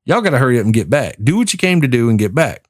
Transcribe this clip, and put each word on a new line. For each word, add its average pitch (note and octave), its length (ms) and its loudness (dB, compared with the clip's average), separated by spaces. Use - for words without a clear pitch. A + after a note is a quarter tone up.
Y'all G#3 160 0
gotta E3 160 0
hurry B2 220 2
up G2+ 60 -2
and A2 80 2
get G2+ 160 0
back. B2 340 -2
Do D3 120 2
what A3+ 160 0
you F#3 60 -8
came F3+ 240 0
to C#3 60 2
do A#2+ 220 0
and A2 100 2
get G#2 160 -2
back." C#3+ 340 -2